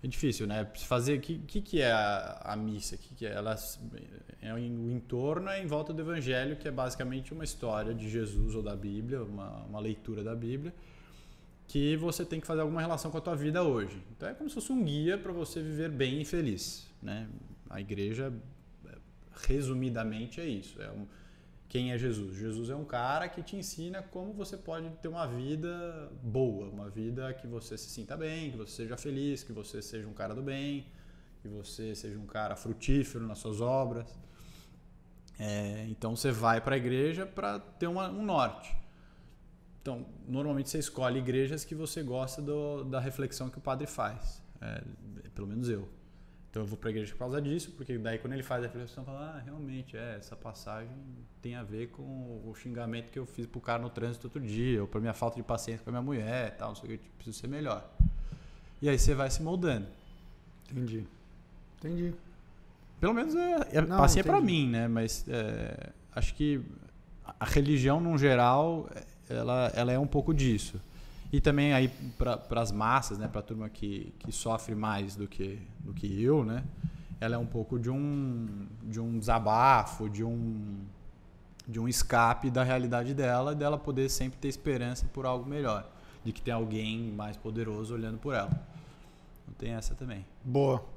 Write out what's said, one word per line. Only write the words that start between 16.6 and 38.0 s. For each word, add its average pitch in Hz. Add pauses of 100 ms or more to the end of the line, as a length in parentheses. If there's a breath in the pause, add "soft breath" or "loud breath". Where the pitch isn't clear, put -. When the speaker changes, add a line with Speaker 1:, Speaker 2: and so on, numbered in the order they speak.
Speaker 1:
né? 107 (420)
A 101
igreja, 104 (1120)
resumidamente, 123
é 170
isso. 101
É 104
um, 104 (640 soft breath)
quem 123
é 123
Jesus? 107
Jesus 110
é 135
um 151
cara 143
que 175
te 180
ensina 180
como 185
você 196
pode 165 (120)
ter 170
uma 165
vida 156 (100)
boa, 113
uma 101
vida 120
que 127
você 113
se -
sinta 120
bem, 160
que 120
você 107 (120)
seja 117
feliz, 139
que -
você 107
seja 107
um 107
cara 104
do 127
bem, 139 (560 soft breath)
que -
você 104
seja 104
um 104
cara 104
frutífero 120
nas 107
suas 110
obras. 120 (1300 loud breath)
É, 104
então 110
você 139
vai 113
pra 135
igreja 139
pra 202
ter -
uma, 185